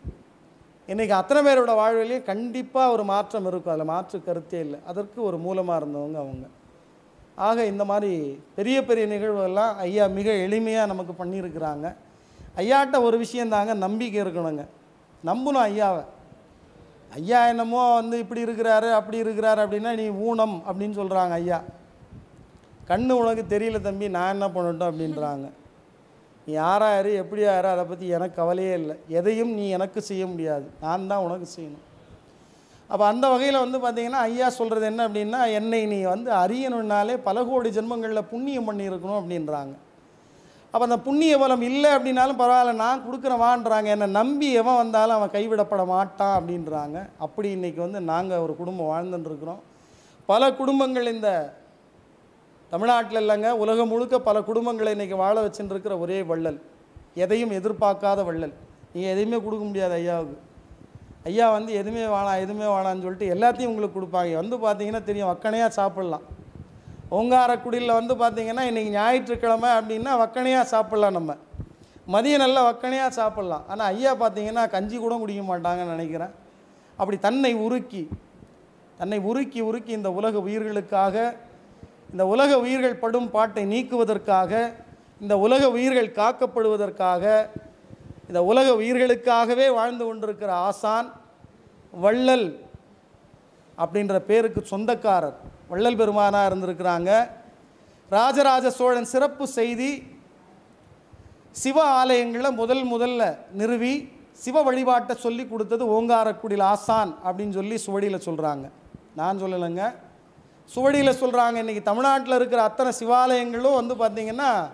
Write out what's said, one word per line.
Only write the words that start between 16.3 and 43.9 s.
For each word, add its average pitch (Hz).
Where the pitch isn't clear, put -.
ஐயா 233
என்னமோ 240
வந்து 233
இப்படி 233
இருக்கிறாரு, 226
அப்படி 220
இருக்கிறாரு 214
அப்படின்னா, 214
"நீ 220
ஊனம்" 214
அப்படின்னு 202
சொல்றாங்க 190
ஐயா. 170
"கண்ணு 226
உனக்கு 226
தெரியல 220
தம்பி, 196
நான் 180
என்ன 196
பண்ணட்டும்?" 175
அப்படின்றாங்க. 151
"நீ 151
யாரா 196
இரு, 196
எப்படியா 196
இரு, 185
அதை 180
பத்தி 175
எனக்கு 175
கவலையே 185
இல்லை. 156
எதையும் 220
நீ 208
எனக்கு 190
செய்ய 190
முடியாது, 160
நான் 180
தான் 202
உனக்கு 175
செய்யணும்." 151
அப்ப 208
அந்த 247
வகையில 262
வந்து 262
பாத்தீங்கன்னா, 240
ஐயா 247
சொல்றது 220
என்ன 226
அப்படின்னா, 214
"என்னை 220
நீ 202
வந்து 202
அறியணும்னாலே 220
பல 226
கோடி 240
ஜென்மங்கள்ல 220
புண்ணியம் 247
பண்ணியிருக்கணும்" 196
அப்படின்றாங்க. 151
அப்ப 233
அந்த 240
புண்ணிய 294
பலம் 254
இல்லை 285
அப்படின்னாலும் 254
பரவாயில்ல, 247
நான் 226
கொடுக்குறேன் 254
வான்றாங்க. 233
"என்னை 208